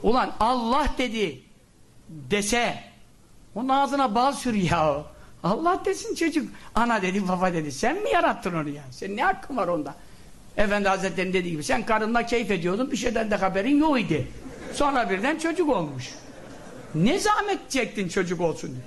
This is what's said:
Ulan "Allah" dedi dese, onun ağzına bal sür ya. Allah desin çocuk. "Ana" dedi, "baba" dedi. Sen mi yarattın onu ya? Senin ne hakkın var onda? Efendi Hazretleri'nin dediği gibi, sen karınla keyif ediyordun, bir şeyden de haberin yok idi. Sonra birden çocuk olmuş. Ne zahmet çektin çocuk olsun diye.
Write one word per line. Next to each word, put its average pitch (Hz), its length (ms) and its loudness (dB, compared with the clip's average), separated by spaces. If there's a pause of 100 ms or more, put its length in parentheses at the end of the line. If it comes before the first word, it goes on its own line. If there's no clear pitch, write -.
Ulan 226 360 4
"Allah" 247 480 2 (100)
dedi 208 440 -2 (680)
dese, 196 760 0 (720)
onun 247 140 -4
ağzına 269 460 2
bal 254 180 4
sür 240 200 -2
ya. 156 500 2 (400)
Allah 320 420 2
desin 392 300 -2
çocuk. 302 340 0 (260)
"Ana" 226 260 2
dedi, 185 260 0
"baba" 185 260 2
dedi. 156 180 -2
Sen 240 240 0
mi 427 180 -2
yarattın 277 400 2
onu 151 160 -2
ya? 143 220 -8
Senin 196 260 -8
ne 254 60 0
hakkın 349 340 -2
var 190 100 0
onda? 151 280 -2 (600)
Efendi 202 320 4
Hazretleri'nin 185 440 0
dediği 180 180 0
gibi, 151 120 -4
sen 247 220 0
karınla 220 400 2
keyif 233 260 0
ediyordun, 185 400 0
bir 247 60 -2
şeyden 226 340 0
de 208 40 2
haberin 196 440 2
yok 294 200 4
idi. 151 280 0 (460)
Sonra 269 360 2
birden 220 280 0
çocuk 330 320 0
olmuş. 147 400 -2 (840)
Ne 233 240 4
zahmet 415 520 0
çektin 208 380 -2
çocuk 180 320 0
olsun 151 280 -2
diye. 127 180 -10